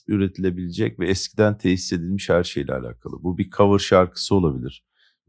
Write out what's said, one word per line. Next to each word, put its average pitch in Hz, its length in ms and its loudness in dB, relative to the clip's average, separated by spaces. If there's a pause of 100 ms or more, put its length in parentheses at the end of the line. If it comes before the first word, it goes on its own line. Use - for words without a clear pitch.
üretilebilecek 92 920 -2
ve 87 80 -2
eskiden 104 500 0
tesis 92 360 0
edilmiş 87 360 -4
her 87 140 4
şeyle 67 300 -6
alakalı. 60 500 -10
Bu 87 140 -4
bir 101 120 -2
cover 101 300 4
şarkısı 92 560 2
olabilir. 67 500 -2 (440)